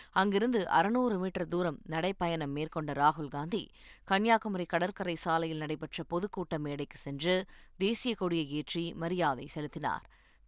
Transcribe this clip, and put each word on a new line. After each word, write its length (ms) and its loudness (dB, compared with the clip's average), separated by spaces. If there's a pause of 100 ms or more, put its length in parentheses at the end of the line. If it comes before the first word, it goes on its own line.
(120)
அங்கிருந்து 580 4
அறுநூறு 500 4
மீட்டர் 300 -4
தூரம் 380 -2
நடைப்பயணம் 680 -2
மேற்கொண்ட 380 -4
ராகுல் 400 2
காந்தி, 300 -4 (440)
கன்னியாகுமரி 600 2
கடற்கரை 500 0
சாலையில் 460 0
நடைபெற்ற 440 -6
பொதுக்கூட்ட 520 -2
மேடைக்கு 400 -6
சென்று 360 0 (440)
தேசிய 360 2
கொடியை 360 0
ஏற்றி 340 -4 (100)
மரியாதை 520 0
செலுத்தினார். 600 -6 (400)